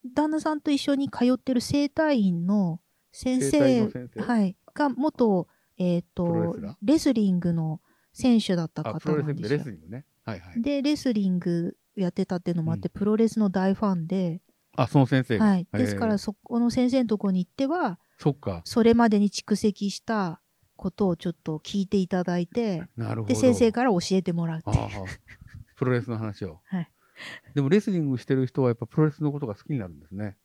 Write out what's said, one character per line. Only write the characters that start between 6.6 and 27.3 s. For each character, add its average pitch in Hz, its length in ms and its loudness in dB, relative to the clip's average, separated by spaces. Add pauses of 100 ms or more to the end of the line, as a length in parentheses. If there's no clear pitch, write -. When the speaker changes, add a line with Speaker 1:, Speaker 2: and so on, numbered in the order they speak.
Speaker 2:
ラ 202 100 -10
ー？ - 120 -16
Speaker 1:
レ 277 160 4
ス 285 140 2
リ 208 180 2
ン 180 100 2
グ 175 120 0
の 160 280 -4 (320)
選 240 280 4
手 190 160 -2
だ 165 80 -2
っ 160 40 -8
た - 140 -10
方 107 100 -4
な - 20 -6
ん 160 40 -6
で - 40 -8
す 151 60 -4
よ。 151 40 2
Speaker 2:
あ、 151 40 2
プ 151 60 0
ロ 151 60 -4
レ 139 60 -2
ス - 20 -4
リ - 20 -10
ン - 40 -8
グ 104 60 -4
で 143 80 2
レ 147 60 -2
ス 139 80 -10
リ 92 60 -12
ン 78 40 -20
グ 80 80 -20
ね。 123 160 -12 (200)
は 107 120 -8
い、 95 40 -14
は 90 160 -14
い。 233 60 -2
Speaker 1:
で、 285 200 -2
レ 294 140 0
ス 262 160 -2
リ 208 160 0
ン 180 100 0
グ 170 380 -2 (180)
や 185 140 -2
っ - 40 -4
て 190 140 -2
た 180 100 -4
っ 175 40 -4
て 170 100 -4
い 170 40 -2
う - 20 -2
の 165 60 -2
も 160 100 -2
あ 165 40 -2
っ - 20 -8
て、 131 140 -8
Speaker 2:
う - 40 -18
ん。 - 20 -12
Speaker 1:
プ 202 60 -2
ロ 214 120 2
レ 226 120 6
ス 220 100 -2
の 208 120 4
大 190 240 2
フ 226 100 -2
ァ 196 100 2
ン 160 120 -2
で。 180 340 -2 (360)
Speaker 2:
あ、 127 120 2
そ 147 100 4
の 131 80 6
先 131 180 2
生 110 140 0
が。 220 60 2
Speaker 1:
は 196 120 4
い。 175 40 0
Speaker 2:
へ 175 140 -8
え。 - 40 0
Speaker 1:
で 247 80 2
す 208 80 -2
か 220 140 -2
ら、 202 100 2
そ 214 140 -6
こ - 260 -6
の 240 120 2
先 247 200 2
生 262 140 2
の 214 40 -4
と 208 100 0
こ 196 120 0
に 185 140 0
行 - 40 -8
っ - 20 -20
て 269 160 -2
は、 277 340 -2 (180)
Speaker 2:
そ 151 120 2
っ 135 100 -4
か。 90 240 -6
Speaker 1:
そ - 180 0
れ 233 120 8
ま 233 140 6
で 208 120 4
に 202 100 4
蓄 - 240 -4
積 202 380 -2
し - 80 -12
た 196 400 -4 (340)
こ - 160 -6
と 202 160 -2
を 175 100 0
ち - 120 -6
ょ - 20 0
っ 165 140 -10
と 156 140 -6
聞 196 240 -6
い 185 40 -2
て 202 120 0
い 185 100 0
た 180 160 -2
だ 175 160 -2
い 170 80 -4
て、 202 340 -4 (140)
Speaker 2:
な 113 180 -4
る 113 80 -4
ほ 104 60 -6
ど。 254 60 2
Speaker 1:
で、 - 20 0
先 - 180 4
生 226 160 4
か 240 140 -2
ら 247 80 2
教 175 60 2 (120)
え 190 120 2
て 180 100 -2
も 170 160 -2
ら 160 80 -6
う - 20 -8
っ 160 40 -10
て - 80 -6
い - 20 0
う。 - 60 2
Speaker 2:
あ 110 100 -2
ー。 101 160 -10 (720)
プ - 80 -4
ロ 127 80 2
レ 120 100 0
ス 117 80 -10
の 110 80 -4
話 107 260 -8
を。 85 200 -12
Speaker 1:
は 185 160 -6
い。 160 80 -10 (680)